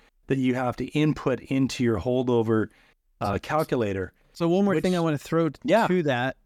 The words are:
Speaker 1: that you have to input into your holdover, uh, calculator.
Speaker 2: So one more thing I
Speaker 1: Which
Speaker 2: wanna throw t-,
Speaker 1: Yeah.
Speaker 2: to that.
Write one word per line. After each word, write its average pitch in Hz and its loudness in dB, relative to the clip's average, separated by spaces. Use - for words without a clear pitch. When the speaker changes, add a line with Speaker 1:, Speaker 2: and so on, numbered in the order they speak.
Speaker 1:
that 135 0
you 127 2
have 123 -2
to 127 -6
input 147 0
into 135 -2
your 117 2
holdover, 117 0
uh, 101 -2
calculator. 117 -2
Speaker 2:
So 170 -2
one 190 2
more 185 2
thing 185 0
I 175 0
Speaker 1:
Which 165 0
Speaker 2:
wanna 151 -2
throw 165 0
t-, - -12
Speaker 1:
Yeah. 196 2
Speaker 2:
to 180 2
that. 127 -2